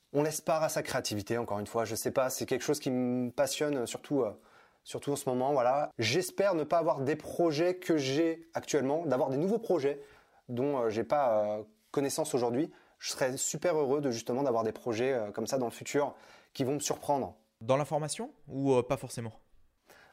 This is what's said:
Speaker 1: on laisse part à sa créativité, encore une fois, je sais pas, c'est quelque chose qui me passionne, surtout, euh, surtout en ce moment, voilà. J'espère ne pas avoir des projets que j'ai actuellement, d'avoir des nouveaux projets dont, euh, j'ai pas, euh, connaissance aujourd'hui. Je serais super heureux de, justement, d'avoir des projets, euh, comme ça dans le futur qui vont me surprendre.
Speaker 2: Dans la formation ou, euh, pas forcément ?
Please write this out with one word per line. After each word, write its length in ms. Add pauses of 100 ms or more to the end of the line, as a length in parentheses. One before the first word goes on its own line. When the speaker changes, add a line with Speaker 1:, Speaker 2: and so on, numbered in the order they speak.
(120)
Speaker 1:
on 100
laisse 180
part 220
à 60
sa 160
créativité, 520
encore 220
une 80
fois, 180
je 120
sais 160
pas, 180
c'est 160
quelque 160
chose 160
qui 140
me 400
passionne, 560
surtout, 340
euh, 80 (540)
surtout 260
en 60
ce 120
moment, 240
voilà. 460
J'espère 560
ne 80
pas 160
avoir 220
des 160
projets 580
que 220
j'ai 580
actuellement, 500
d'avoir 260
des 60
nouveaux 220
projets 420 (480)
dont, 360
euh, 60
j'ai 120
pas, 400
euh, 200 (280)
connaissance 460
aujourd'hui. 340 (300)
Je 100
serais 260
super 400
heureux 240
de, 120
justement, 320
d'avoir 180
des 80
projets, 420
euh, 200
comme 160
ça 100
dans 80
le 60
futur 420 (380)
qui 100
vont 120
me 40
surprendre. 560 (280)
Speaker 2:
Dans 140
la 80
formation 460 (160)
ou, 280
euh, 100
pas 120
forcément ? 360 (800)